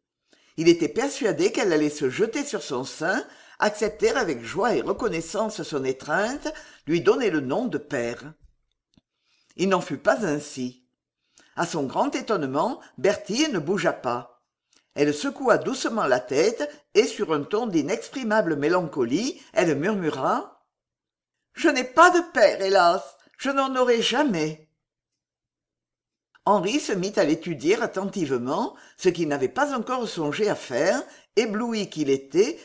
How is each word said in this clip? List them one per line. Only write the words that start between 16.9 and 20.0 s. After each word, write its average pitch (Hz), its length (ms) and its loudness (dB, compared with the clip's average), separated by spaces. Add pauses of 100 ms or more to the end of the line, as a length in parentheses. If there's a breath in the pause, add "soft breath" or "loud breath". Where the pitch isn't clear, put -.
et 233 120 6
sur 165 280 -2
un 143 80 0
ton 208 240 -2
d'inexprimable 202 920 0
mélancolie, 151 840 0 (120)
elle 165 220 2
murmura : « 170 880 -2 (920)